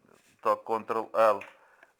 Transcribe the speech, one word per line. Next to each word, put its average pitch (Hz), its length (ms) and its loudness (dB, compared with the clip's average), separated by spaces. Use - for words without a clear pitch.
так, 107 240 0
Ctrl-L. 110 800 0